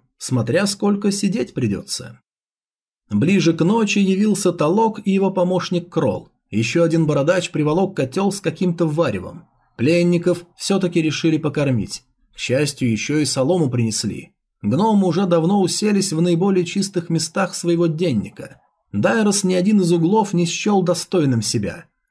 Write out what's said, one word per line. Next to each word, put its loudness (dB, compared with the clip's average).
смотря 0
сколько 0
сидеть -4
придётся. -6
Ближе 2
к -4
ночи 2
явился 2
Толок 0
и 0
его 2
помощник -2
Кролл. -2
Ещё 0
один 2
бородач 0
приволок 0
котёл -2
с -8
каким-то -2
варевом. -4
Пленников 2
всё-таки 0
решили 0
покормить. -2
К -20
счастью, -2
ещё -2
и 0
солому 0
принесли. -4
Гномы 2
уже 0
давно 2
уселись 0
в -2
наиболее 2
чистых -4
местах -4
своего 0
денника. -4
Дайрос 2
ни 2
один 4
из 2
углов 2
не 2
счёл 0
достойным 0
себя. -4